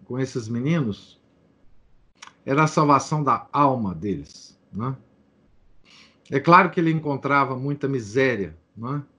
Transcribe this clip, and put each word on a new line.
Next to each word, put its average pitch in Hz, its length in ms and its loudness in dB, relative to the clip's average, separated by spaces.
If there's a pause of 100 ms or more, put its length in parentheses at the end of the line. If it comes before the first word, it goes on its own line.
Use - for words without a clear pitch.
com 123 120 -10
esses 131 300 -6
meninos 120 720 -4 (1300)
era 143 140 4
a 156 40 4
salvação 147 560 2
da 123 300 0
alma 127 400 2
deles, 80 640 -8 (160)
né? 123 220 -6 (1400)
É 139 80 0
claro 170 320 6
que - 80 -4
ele 165 120 2
encontrava 139 640 0
muita 139 320 -4
miséria, 113 680 -2 (180)
né? 131 280 -8 (160)